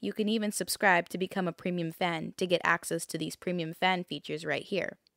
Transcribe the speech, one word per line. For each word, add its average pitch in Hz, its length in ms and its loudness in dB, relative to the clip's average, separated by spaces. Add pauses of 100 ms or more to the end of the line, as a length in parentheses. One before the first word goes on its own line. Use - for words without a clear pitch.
you 202 120 -2
can 208 160 0
even 214 220 2
subscribe 180 600 2
to - 80 -4
become 185 280 -2
a 170 60 0
premium 175 400 -2
fan 170 460 -2
to 190 80 0
get 175 180 4
access 165 420 0
to - 120 -4
these 160 180 -4
premium 170 360 -4
fan 185 300 2
features 151 420 -8
right 147 200 -2
here. - 340 -4 (180)